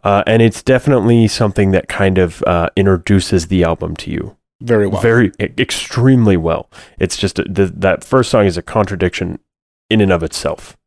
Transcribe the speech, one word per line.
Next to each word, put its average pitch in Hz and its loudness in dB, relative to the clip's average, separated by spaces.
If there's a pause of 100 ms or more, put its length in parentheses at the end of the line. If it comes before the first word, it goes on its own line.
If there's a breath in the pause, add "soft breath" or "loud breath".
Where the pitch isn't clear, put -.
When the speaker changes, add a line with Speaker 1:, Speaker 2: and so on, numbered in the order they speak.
Speaker 1:
Uh, 101 2
and 113 4
it's 113 2
definitely 117 2
something 101 0
that 92 0
kind 95 0
of, 87 -2
uh, 85 0
introduces 95 0
the 90 0
album 82 -4
to - -14
you. - -10 (240)
Speaker 2:
Very 113 0
well. 101 -4
Speaker 1:
Very, 117 2 (120)
e-, 104 -4
extremely 120 2
well. 80 -4 (300 loud breath)
It's - -2
just, - -4
a, - -4
the, 98 -2
that 92 -2
first - 0
song 107 2
is 87 0
a 85 -8
contradiction 92 -4 (500)
in 110 2
and 98 4
of 82 0
itself. - -8 (100)